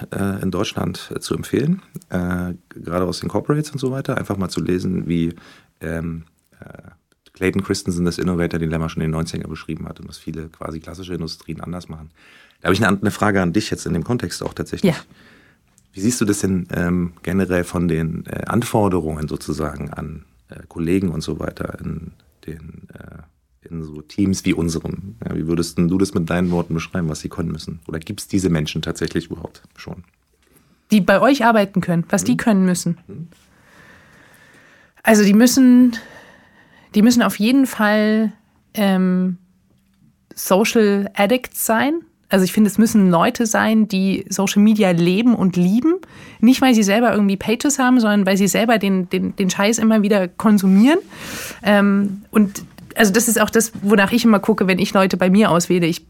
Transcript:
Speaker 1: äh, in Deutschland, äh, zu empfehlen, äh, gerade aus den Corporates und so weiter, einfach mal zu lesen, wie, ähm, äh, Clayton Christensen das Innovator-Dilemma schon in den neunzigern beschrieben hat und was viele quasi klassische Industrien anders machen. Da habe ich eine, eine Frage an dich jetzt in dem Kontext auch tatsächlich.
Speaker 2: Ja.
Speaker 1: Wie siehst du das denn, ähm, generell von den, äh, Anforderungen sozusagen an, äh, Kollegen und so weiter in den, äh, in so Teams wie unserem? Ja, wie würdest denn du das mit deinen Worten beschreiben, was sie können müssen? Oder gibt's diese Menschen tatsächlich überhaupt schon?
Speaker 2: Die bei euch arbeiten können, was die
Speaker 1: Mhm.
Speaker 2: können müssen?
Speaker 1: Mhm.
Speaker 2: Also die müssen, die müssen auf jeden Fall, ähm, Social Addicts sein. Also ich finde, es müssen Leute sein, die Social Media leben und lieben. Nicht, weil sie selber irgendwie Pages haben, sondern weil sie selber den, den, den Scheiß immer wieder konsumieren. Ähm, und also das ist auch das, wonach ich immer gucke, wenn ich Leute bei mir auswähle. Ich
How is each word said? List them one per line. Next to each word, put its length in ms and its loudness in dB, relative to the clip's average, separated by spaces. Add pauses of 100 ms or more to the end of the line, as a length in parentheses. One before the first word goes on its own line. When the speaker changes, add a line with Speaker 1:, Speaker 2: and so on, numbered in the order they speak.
(140)
Speaker 1:
äh, 300 -4
in 80 -2
Deutschland, 640 -6
äh, 40 -8
zu 160 -6
empfehlen, 460 -2 (280)
äh, 440 -4 (160)
gerade 360 -6
aus 160 -6
den 80 -6
Corporates 420 -2
und 80 -10
so 120 -4
weiter, 260 -6
einfach 200 -4
mal 120 -4
zu 120 -6
lesen, 460 -4
wie, 260 -2 (460)
ähm, 460 -8 (340)
äh, 300 -20 (440)
Clayton 300 -2
Christensen 420 -4
das 120 -2
Innovator-Dilemma 720 -2
schon 120 -8
in 60 -2
den 40 -2
neunzigern 380 -6
beschrieben 380 -12
hat 140 -16
und 80 -18
was 80 -20
viele 320 -12
quasi 320 -12
klassische 320 -14
Industrien 480 -10
anders 260 -12
machen. 220 -16 (520)
Da 40 -14
habe 80 2
ich 120 2
eine, 140 2
eine 120 0
Frage 300 0
an 120 0
dich 180 -2
jetzt 140 -8
in 80 -4
dem 100 -2
Kontext 400 -6
auch 100 -8
tatsächlich. 400 -2
Speaker 2:
Ja. 60 -8 (960)
Speaker 1:
Wie 80 -12
siehst 200 0
du 40 0
das 140 0
denn, 360 -2
ähm, 380 -2 (100)
generell 400 -2
von 240 -4
den, 400 -4
äh, 180 -8
Anforderungen 840 -2
sozusagen 640 -8
an, 340 -12 (240)
äh, 180 -20
Kollegen 420 -2
und 120 -6
so 180 -8
weiter 440 -10
in 280 -10 (340)
den, 480 -18
äh, 760 -20
in 140 -10
so 180 -14
Teams 440 -2
wie 80 0
unserem? 600 -6 (120)
Ja, 80 -8
wie 120 -6
würdest 320 -4
denn 80 2
du 100 0
das 160 -2
mit 160 -4
deinen 220 -2
Worten 240 -4
beschreiben, 340 -6
was 120 -8
sie 80 -10
können 220 -8
müssen? 360 -12
Oder 120 -10
gibt's 280 -12
diese 240 0
Menschen 320 -4
tatsächlich 480 -6
überhaupt 320 -14 (140)
schon? 260 -16 (880)
Speaker 2:
Die 100 6
bei 200 4
euch 240 4
arbeiten 360 2
können, 280 -2
was 140 0
die 100 0
Speaker 1:
Mhm. 40 0
Speaker 2:
können 280 2
müssen? 320 -2 (100)
Speaker 1:
Mhm. 200 -14 (1800)
Speaker 2:
Also 200 6
die 100 6
müssen, 600 6 (1000)
die 60 6
müssen 220 6
auf 160 0
jeden 260 4
Fall, 640 2 (440)
ähm, 600 0 (960)
Social 800 2
Addicts 500 0
sein. 360 0 (300)
Also 140 4
ich 80 -6
finde, 160 4
es 80 -2
müssen 320 4
Leute 380 2
sein, 400 2
die 420 -2
Social 320 0
Media 300 4
leben 420 2
und 220 0
lieben. 400 2 (440)
Nicht, 220 4
weil 140 4
sie 80 4
selber 280 2
irgendwie 260 2
Pages 420 -2
haben, 200 4
sondern 280 2
weil 100 2
sie 100 4
selber 300 2
den, 320 0
den, 260 -4
den 140 0
Scheiß 300 0
immer 240 4
wieder 240 2
konsumieren. 720 4 (640)
Ähm, 680 2
und 340 0 (360)
also 140 4
das 140 2
ist 140 -2
auch 80 2
das, 220 2 (100)
wonach 300 4
ich 140 2
immer 140 6
gucke, 280 2
wenn 100 2
ich 160 -2
Leute 240 4
bei 120 2
mir 200 6
auswähle. 380 2
Ich 220 -4